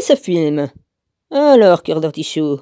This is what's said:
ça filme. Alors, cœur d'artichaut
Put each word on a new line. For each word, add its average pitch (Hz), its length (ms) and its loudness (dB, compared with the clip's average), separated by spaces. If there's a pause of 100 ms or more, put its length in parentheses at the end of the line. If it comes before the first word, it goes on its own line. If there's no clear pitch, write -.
ça 220 140 0
filme. 151 560 -4 (580)
Alors, 247 540 4
cœur 160 180 -6
d'artichaut 151 600 -6